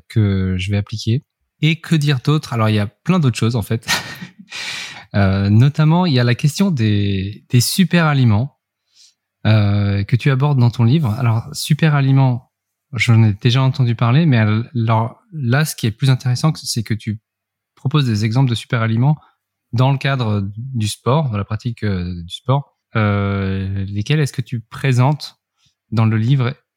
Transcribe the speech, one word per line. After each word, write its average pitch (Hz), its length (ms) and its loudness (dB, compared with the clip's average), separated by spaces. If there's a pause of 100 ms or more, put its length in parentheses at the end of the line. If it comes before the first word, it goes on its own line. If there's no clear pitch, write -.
que 95 500 0
je 95 120 -6
vais 101 60 0
appliquer. 110 480 -4 (360)
Et 160 200 0
que - 160 -2
dire 143 280 0
d'autre ? 151 280 -2
Alors, 110 160 0
il 107 80 2
y - 20 2
a 104 80 0
plein 180 320 -2
d'autres 131 180 2
choses, 117 200 -2
en 107 60 -2
fait. - 300 -6
<laughs> - 60 -2 (1160)
Euh, 98 340 2
notamment, 151 580 4
il 160 60 0
y 127 60 2
a 123 60 2
la 120 100 2
question 190 360 0
des, 101 800 -2
des 127 100 4
super 175 460 2
aliments, 131 520 2 (880)
euh, 101 580 2
que 123 120 0
tu 139 140 0
abordes 139 280 2
dans 123 120 4
ton 123 140 0
livre. 131 340 2
Alors, 117 340 -2
super 151 420 0
aliments, 135 580 2 (400)
j'en 113 300 4
ai 110 120 4
déjà 123 280 0
entendu 127 320 0
parler, 123 320 2
mais 127 120 4
alors, 113 840 0 (120)
là, 139 320 0
ce - 120 -8
qui - 100 -4
est 110 60 2
plus 135 180 0
intéressant, 127 460 0
c'est - 260 -6
que 110 120 -4
tu 107 260 -8 (540)
proposes 143 320 0
des 107 180 0
exemples 123 260 0
de 117 40 0
super 113 280 -4
aliments 120 340 2 (560)
dans 127 200 2
le 135 60 -2
cadre 120 440 -2 (140)
du 117 320 -4
sport, 135 420 -2
de 104 60 -4
la 101 80 -4
pratique, 110 400 -8
euh, 90 380 -4
du 85 120 -14
sport, - 420 -4 (200)
euh, 98 880 -2
lesquels 104 340 -2
est-ce 135 120 -2
que - 100 -8
tu 117 180 -8
présentes 135 760 -2 (540)
dans 110 160 2
le 110 100 2
livre 120 380 0 (220)